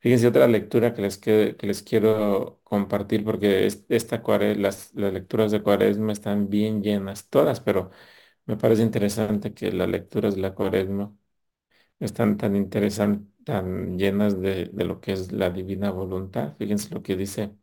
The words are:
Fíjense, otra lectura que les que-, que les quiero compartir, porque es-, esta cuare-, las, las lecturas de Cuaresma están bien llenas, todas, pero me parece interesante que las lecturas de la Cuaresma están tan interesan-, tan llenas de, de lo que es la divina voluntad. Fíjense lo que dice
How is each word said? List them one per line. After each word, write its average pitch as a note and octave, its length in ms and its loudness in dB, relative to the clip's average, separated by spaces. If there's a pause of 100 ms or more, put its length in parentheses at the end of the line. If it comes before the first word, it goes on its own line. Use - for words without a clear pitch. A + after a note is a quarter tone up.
Fíjense, A#2+ 280 6
otra C3 200 6
lectura A#2 460 2
que G#2 80 -6
les G2 160 -2
que-, G#2+ 400 2
que - 100 -8
les G2+ 140 -4
quiero G#2+ 800 0
compartir, G2+ 600 -2
porque G2+ 420 2
es-, - 240 -4
esta A2+ 320 0
cuare-, G#2 340 2
las, G2 380 -4
las G2 180 -2
lecturas G#2 400 0
de G#2 100 0
Cuaresma G2+ 500 2
están G#2 380 -2
bien G#2 320 0
llenas, G2+ 480 -4
todas, C#3+ 300 2
pero F#2+ 300 0 (560)
me G#2+ 120 -2
parece A2+ 240 4
interesante G#2 720 0
que G2 180 -4
las F#2 160 0
lecturas G2 480 -2
de F#2+ 60 -4
la F#2+ 120 -4
Cuaresma G2 600 -2 (840)
están G#2+ 380 0
tan G2+ 180 0
interesan-, G#2 760 0 (120)
tan F#2 540 -4
llenas G2 420 2
de, F#2+ 260 -2
de - 200 -4
lo F2+ 140 -6
que G2 120 -6
es F#2+ 200 -4
la G2 180 0
divina F#2+ 420 -4
voluntad. F#2+ 680 -6
Fíjense G#2 360 -4
lo G#2 80 -8
que F#2+ 140 -2
dice G#2 360 -6 (100)